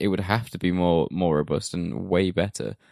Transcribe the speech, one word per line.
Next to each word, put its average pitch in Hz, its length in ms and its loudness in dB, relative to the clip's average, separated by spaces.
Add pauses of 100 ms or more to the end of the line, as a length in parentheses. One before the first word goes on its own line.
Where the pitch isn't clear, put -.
It 101 60 2
would 95 140 0
have 107 300 0
to - 60 -8
be 90 140 0
more, 87 400 4
more 85 260 2
robust 73 360 -2
and 90 360 -6
way 92 220 2
better, 101 440 -4 (160)